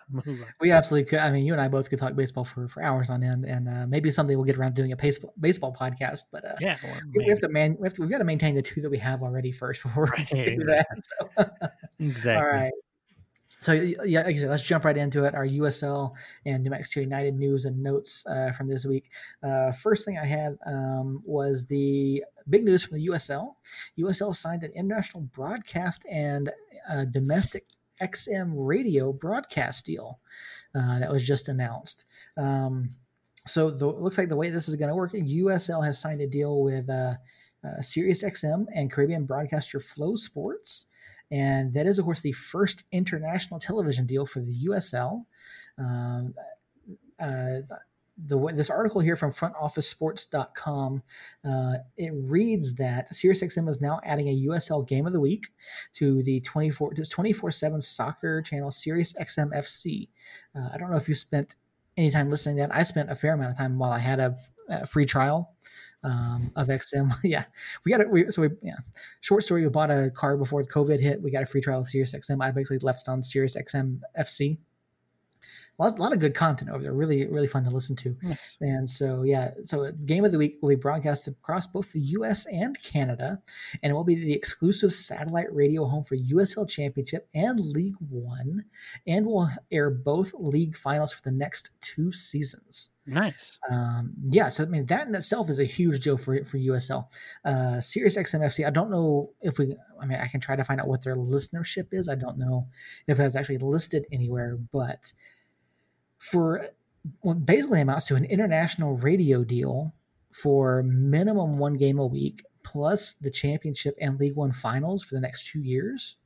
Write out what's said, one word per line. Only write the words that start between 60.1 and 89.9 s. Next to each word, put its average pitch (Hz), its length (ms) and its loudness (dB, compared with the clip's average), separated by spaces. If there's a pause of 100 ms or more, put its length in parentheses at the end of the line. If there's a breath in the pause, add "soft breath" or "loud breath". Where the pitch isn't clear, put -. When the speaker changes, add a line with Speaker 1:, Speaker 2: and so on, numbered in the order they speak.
Speaker 2:
Uh, 131 180 -6
I - 40 -8
don't 180 120 -6
know 170 80 2
if 143 120 0
you 151 40 2
spent - 420 -2 (420)
any 160 120 6
time 143 200 4
listening 147 260 -2
to 143 60 2
that. 143 140 0
I 160 80 4
spent 151 280 0
a 135 40 -4
fair 151 180 2
amount 131 180 0
of 127 60 -4
time 127 200 0
while 127 140 0
I 117 80 0
had 131 200 0
a, 127 160 2 (340)
a - 180 -4
free 147 180 4
trial, 147 480 2 (500 loud breath)
um, 120 520 -2
of 135 160 2
X 135 240 -2
M. 139 220 4
<laughs> - 60 -2
Yeah, 175 200 2 (420 loud breath)
we - 60 4
got - 100 6
it. 214 80 2
We, 180 220 6
so 170 100 0
we, 151 80 4 (140)
yeah, - 140 -10 (440 loud breath)
short 208 220 4
story. 170 180 2
We 156 80 4
bought 151 220 4
a 139 180 4
car 139 280 0
before 139 260 0
covid 147 360 4
hit. 143 220 2
We 151 80 -2
got 135 140 0
a 123 40 -2
free 139 140 0
trial 131 200 0
of 127 60 -4
Sirius 131 280 0
X - 160 -6
M. 135 100 0
I 131 80 2
basically 131 300 0
left 131 280 0
it 131 40 -4
on 131 100 -2
Sirius 131 340 0
X - 200 -6
M 135 260 -2 (140)
F 156 120 -2
C. 147 300 0 (1200 loud breath)
A 160 40 2
lot, 220 160 2
lot 180 120 2
of 226 60 4
good 151 160 4
content 156 380 2
over 135 100 -6
there. 143 120 -4
Really, 143 340 2
really 147 200 2
fun 135 180 0
to 123 40 0
listen 127 280 -2
to. 123 260 -4
Speaker 1:
Nice. - 360 -8
Speaker 2:
And 135 300 -2
so, 131 320 -2
yeah, 131 300 2 (120)
so 143 280 -4 (140)
game 170 200 4
of 202 60 6
the 160 80 4
week 147 200 2
will 147 100 4
be 139 60 8
broadcast 143 520 0
across 170 400 -4
both - 260 -6
the 160 60 -2
U 165 260 0
S 214 220 -2
and 226 340 -2
Canada, 135 580 -2 (440 loud breath)
and 147 80 2
it - 20 2
will 156 100 0
be 170 120 6
the 160 180 2
exclusive 180 580 2
satellite 160 640 -4
radio 147 320 4
home 143 180 0
for 135 120 -4
U 131 260 2
S 196 160 2
L 214 80 -2
Championship 139 720 -4
and 220 240 2
League 175 360 -2 (140)
One, 127 560 -6 (400 loud breath)
and 202 220 2
will 185 220 4 (220)
air 147 200 2